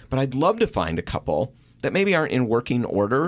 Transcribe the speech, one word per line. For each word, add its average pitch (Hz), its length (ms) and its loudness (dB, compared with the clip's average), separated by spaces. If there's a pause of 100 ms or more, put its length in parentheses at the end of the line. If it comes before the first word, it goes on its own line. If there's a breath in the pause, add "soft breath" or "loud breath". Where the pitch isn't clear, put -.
(120)
But 131 80 0
I'd 135 160 -2
love 185 240 2
to 233 80 2
find 82 320 -2
a - 40 -4
couple - 500 -2 (280 soft breath)
that 147 120 -2
maybe 196 220 2
aren't 156 180 0
in 127 140 2
working 117 380 0
order, 107 420 0